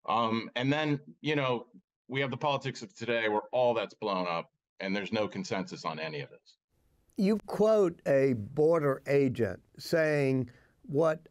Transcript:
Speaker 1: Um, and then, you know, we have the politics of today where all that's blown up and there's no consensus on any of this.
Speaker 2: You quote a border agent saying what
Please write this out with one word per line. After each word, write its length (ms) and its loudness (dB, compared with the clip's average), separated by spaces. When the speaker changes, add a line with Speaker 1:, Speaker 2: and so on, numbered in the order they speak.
Speaker 1:
Um, 480 -2
and 180 0
then, 260 0
you 140 -2
know, 320 -2
we 140 -4
have 100 -2
the 60 -4
politics 440 -4
of 140 -16
today 340 -2
where 220 2
all 240 4
that's 180 -2
blown 340 -2
up 220 -4
and 160 -4
there's 160 -6
no 160 0
consensus 580 -8
on 140 -8
any 220 -8
of 100 -14
this. 260 -20
Speaker 2:
You 280 0
quote 600 2
a 260 4
border 720 2
agent 520 2
saying 720 2
what 360 0